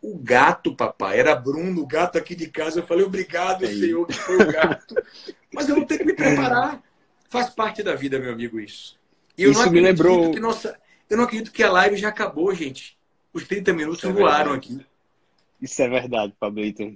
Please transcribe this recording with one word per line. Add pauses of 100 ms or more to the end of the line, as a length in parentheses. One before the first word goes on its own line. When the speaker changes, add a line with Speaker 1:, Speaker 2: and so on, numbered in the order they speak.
Speaker 1:
"O
gato,
papai."
Era
Bruno,
o
gato
aqui
de
casa.
Eu
falei,
"Obrigado,
Speaker 2:
Aí.
Speaker 1:
Senhor,
que
foi
o
gato."
Speaker 2:
<laughs>
Speaker 1:
Mas
eu
vou
ter
que
me
preparar. (460)
Faz
parte
da
vida,
meu
amigo,
isso. (380)
E
eu
Speaker 2:
Isso
Speaker 1:
não
Speaker 2:
me
Speaker 1:
acredito
Speaker 2:
lembrou
Speaker 1:
que
nossa, (300)
eu
não
acredito
que
a
live
já
acabou,
gente. (340)
Os
trinta
minutos
Speaker 2:
É
Speaker 1:
voaram
Speaker 2:
verdade.
Speaker 1:
aqui. (720)
Speaker 2:
Isso
é
verdade,
Pablito.